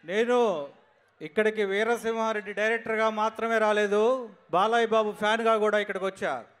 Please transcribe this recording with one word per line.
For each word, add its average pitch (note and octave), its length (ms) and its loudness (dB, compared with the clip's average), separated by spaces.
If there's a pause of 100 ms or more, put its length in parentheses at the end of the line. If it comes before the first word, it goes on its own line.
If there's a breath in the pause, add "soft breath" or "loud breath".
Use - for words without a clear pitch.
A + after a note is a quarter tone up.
నేను G#3 640 0 (540)
ఇక్కడికి G#3+ 420 0
వీరసింహారెడ్డి G#3+ 880 -2
డైరెక్టర్గా A3 580 0
మాత్రమే A3 480 -2
రాలేదు, G#3+ 720 2 (220)
బాలయ్య A3 360 2
బాబు G#3+ 260 0
ఫ్యాన్గా A3 460 2
కూడా G#3+ 200 2
ఇక్కడికి G3 260 -4
వచ్చా. E3+ 400 -4 (160)